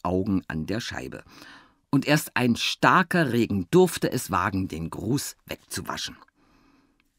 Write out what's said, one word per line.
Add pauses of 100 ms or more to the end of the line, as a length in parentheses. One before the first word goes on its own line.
Augen
an
der
Scheibe. (680)
Und
erst
ein
starker
Regen
durfte
es
wagen,
den
Gruß (100)
wegzuwaschen. (1040)